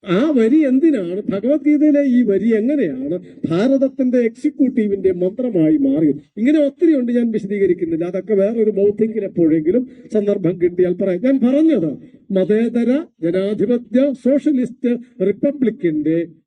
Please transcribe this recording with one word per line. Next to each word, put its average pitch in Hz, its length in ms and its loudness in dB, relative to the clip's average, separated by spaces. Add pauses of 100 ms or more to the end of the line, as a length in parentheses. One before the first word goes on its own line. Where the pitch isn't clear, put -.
ആ 208 240 0
വരി 269 360 2
എന്തിനാണ്, 247 640 0
ഭഗവത്ഗീതയിലെ 285 720 2
ഈ 247 200 2
വരി 202 320 2
എങ്ങനെയാണ് 180 640 -2 (300)
ഭാരതത്തിന്റെ 254 720 0
എക്സിക്യൂട്ടീവിന്റെ 226 920 0
മന്ത്രമായി 180 640 0
മാറിയത്? 139 400 2 (200)
ഇങ്ങനെ 277 280 2
ഒത്തിരി 302 300 2
ഉണ്ട്, 240 180 -2
ഞാൻ 240 180 0
വിശദീകരിക്കുന്നില്ല, 180 760 -2
അതൊക്കെ 185 300 -4
വേറൊരു 214 360 2
ബൗദ്ധിക്കിൽ 208 540 0
എപ്പോഴെങ്കിലും 170 680 0 (240)
സന്ദർഭം 196 460 -2
കിട്ടിയാൽ 180 340 0
പറയാം. 180 280 -2
ഞാൻ 269 180 2
പറഞ്ഞത് 247 580 0 (320)
മതേതര 233 720 0 (200)
ജനാധിപത്യ 214 920 -2
സോഷ്യലിസ്റ്റ് 254 840 -2 (300)
റിപ്പബ്ലിക്കിന്റെ 180 1000 -2 (200)